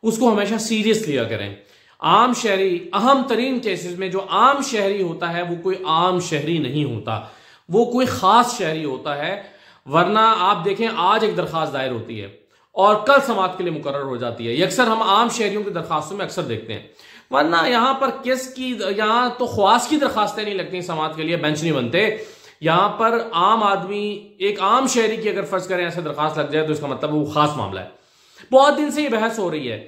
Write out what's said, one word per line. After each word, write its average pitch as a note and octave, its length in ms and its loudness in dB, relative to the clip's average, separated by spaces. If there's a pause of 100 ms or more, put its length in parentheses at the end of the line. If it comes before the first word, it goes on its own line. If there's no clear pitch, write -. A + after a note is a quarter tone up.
उसको A3+ 260 2
हमेशा G3+ 280 0
serious G#3+ 500 0
लिया C3+ 160 0
करें। G2+ 340 -6 (460)
आम G#3+ 300 6
शहरी, F#3+ 600 -2
अहम B3+ 300 4
तरीन B3 360 -2
cases F3+ 380 -6
में F#3 140 -6
जो F#3+ 80 -2
आम G#3+ 420 2
शहरी G3+ 400 -2
होता E3+ 260 -4
है, E3+ 160 -4
वो E3+ 120 -6
कोई F#3 320 -4
आम F3 320 2
शहरी D#3+ 400 -2
नहीं C#3 260 -2
होता, A2 480 -6 (380)
वो A3+ 140 4
कोई B3 200 0
खास A3+ 540 2
शहरी D#3+ 240 -2
होता C#3+ 300 -4
है। E3+ 320 -6 (420)
वरना F3+ 340 4
आप F#3 360 4
देखें, G3 300 -2
आज G#3+ 360 2
एक F#3 120 0
दरखास्त D#3 380 -2
दायर C3+ 180 -2
होती A2+ 280 -8
है G2+ 200 -14 (360)
और G#3 320 4
कल C#4 120 8
समात F#3+ 380 -2
के F3+ 60 -6
लिए E3+ 100 -2
मुकर्रर C#3 280 -6
हो C3 160 -6
जाती A#2 280 -6
है। A#2 100 -2
ये D#3+ 80 2
अक्सर F#3+ 200 2
हम A3+ 200 2
आम G#3 260 4
शहरियों G#3 340 -2
की G3 80 -6
दरखास्तों E3 460 -6
में - 80 -4
अक्सर - 160 -6
देखते A2+ 320 -6
हैं। - 160 -14 (420)
वरना D#4 300 2
यहाँ B3+ 320 2
पर C4+ 180 0
किस B3+ 420 -4
की, B3+ 200 -6
यहाँ G#3+ 680 0
तो B3 80 0
ख्वास A3 400 4
की D4+ 100 2
दरखास्तें G#3+ 460 0
नहीं G#3 120 -4
लगती, F3 260 -6
समात D#3+ 360 -4
के D#3+ 60 -4
लिए E3 140 -2
बेंच D3+ 240 -2
नहीं E3 120 0
बनते। C#3+ 460 0 (440)
यहाँ F3 260 4
पर A3+ 440 0
आम G3+ 300 4
आदमी, G3+ 800 -2
एक G3+ 180 -2
आम A#3 280 2
शहरी A3+ 300 0
की G#3+ 120 -2
अगर F#3 140 -2
फर्ज F#3 240 -4
करें F3+ 180 0
ऐसे E3+ 160 -6
दरखास्त D3+ 360 -2
लग C#3 140 -2
जाए, D#3 160 0
तो D3+ 40 -2
इसका D3 160 -4
मतलब C3+ 240 -4
वो D3+ 140 0
खास D3+ 320 2
मामला F#2+ 240 -6
है। - 100 -14 (600)
बहुत C#4 220 6
दिन D4 180 -2
से D4 120 -2
ये C#4 60 -2
बहस A3+ 300 -2
हो F3+ 100 -2
रही C#3+ 180 -6
है A2 100 -6 (100)